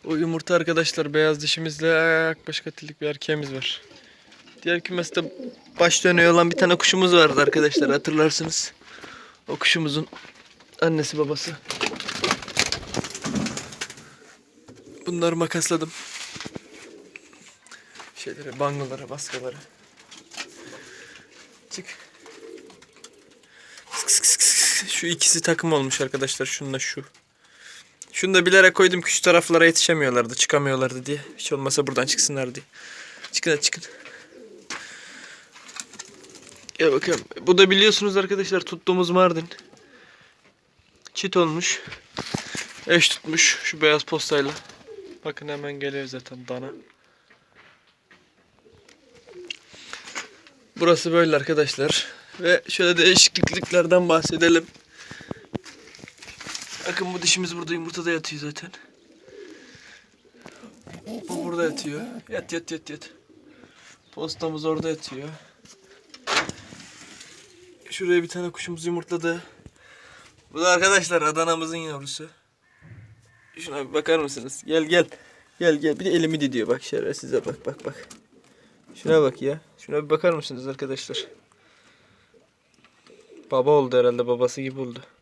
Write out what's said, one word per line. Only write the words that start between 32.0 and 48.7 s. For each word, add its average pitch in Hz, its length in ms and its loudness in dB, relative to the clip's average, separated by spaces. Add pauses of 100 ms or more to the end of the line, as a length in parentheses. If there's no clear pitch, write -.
çıksınlar 131 500 -2
diye. 120 100 -14 (680)
Çıkın - 200 -2
hadi, 147 100 0
çıkın. - 220 -4 (3000)
Gel 160 140 4
bakalım. 143 300 0 (200)
Bu 175 160 4
da 190 120 8
biliyorsunuz 196 480 4
arkadaşlar 190 440 0
tuttuğumuz 180 480 -2
Mardin. 175 400 2 (1600)
Çit 190 240 -2
olmuş. 170 440 0 (1040)
Eş 170 220 4
tutmuş - 540 0
şu 151 180 -6
beyaz 151 220 4
postayla. 147 480 -2 (760)
Bakın 147 220 -10
hemen 143 260 -10
geliyor 139 320 -8
zaten 127 420 -16
dana. 127 240 -10 (4000)